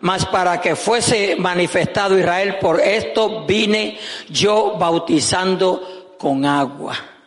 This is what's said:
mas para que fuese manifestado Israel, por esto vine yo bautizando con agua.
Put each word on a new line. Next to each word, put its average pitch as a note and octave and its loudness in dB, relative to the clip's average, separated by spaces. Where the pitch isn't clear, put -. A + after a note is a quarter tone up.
mas F3+ 0
para F3+ 0
que E3+ 0
fuese G3+ 0
manifestado F3+ 0
Israel, F#3 0
por A3 2
esto G#3+ 0
vine G#3+ 0
yo G#3 2
bautizando F3+ 0
con C#3 0
agua. C#3+ -2